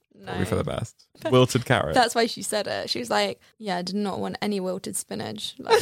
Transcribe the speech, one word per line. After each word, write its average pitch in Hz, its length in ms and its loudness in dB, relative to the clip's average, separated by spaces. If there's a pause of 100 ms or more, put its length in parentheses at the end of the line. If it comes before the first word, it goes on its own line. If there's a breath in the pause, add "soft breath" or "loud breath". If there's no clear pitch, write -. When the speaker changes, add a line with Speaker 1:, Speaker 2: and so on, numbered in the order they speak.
(240)
Speaker 1:
Probably 185 200 -6
Speaker 2:
No. - 20 0
Speaker 1:
for - 100 0
the 92 80 0
best. - 420 -6 (120)
Speaker 2:
<laughs> - 140 -2
Speaker 1:
Wilted 127 340 6
carrot. 82 300 2
Speaker 2:
That's 233 200 4
why 233 120 4
she - 140 -6
said 202 260 -4
it. - 220 -4
She - 100 -2
was 240 100 -8
like, 208 300 0 (180 soft breath)
"Yeah, 196 200 -4
I 180 60 -2
did 185 120 -6
not 208 240 -2
want 196 220 -4
any 208 180 0
wilted 185 360 -6
spinach." - 640 -8
Like - 220 4